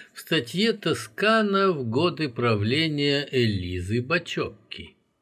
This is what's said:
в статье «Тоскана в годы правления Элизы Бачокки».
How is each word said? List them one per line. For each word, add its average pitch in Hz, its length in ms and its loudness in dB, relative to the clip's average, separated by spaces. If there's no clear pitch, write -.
в - 60 -18
статье 175 520 0
«Тоскана 196 1000 2
в 139 120 -2
годы 139 460 0
правления 139 1000 2
Элизы 101 720 0
Бачокки». - 960 -4